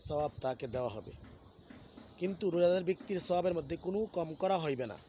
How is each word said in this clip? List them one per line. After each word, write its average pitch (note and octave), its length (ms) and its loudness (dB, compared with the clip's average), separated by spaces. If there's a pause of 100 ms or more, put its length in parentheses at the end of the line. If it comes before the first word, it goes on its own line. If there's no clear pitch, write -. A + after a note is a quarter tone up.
সওয়াব D3+ 240 0 (100)
তাকে C3 260 -2
দেওয়া B2 220 0
হবে, G2+ 220 -8 (1080)
কিন্তু F#3+ 300 -2
রোজাদার F3 340 6
ব্যক্তির F#3 360 -2
সওয়াবের F3+ 340 2
মধ্যে D#3+ 240 -2
কোনো G3 280 -2
কম E3 280 -4
করা F#3 260 2
হইবে C#3 260 0
না। G2+ 120 -8 (120)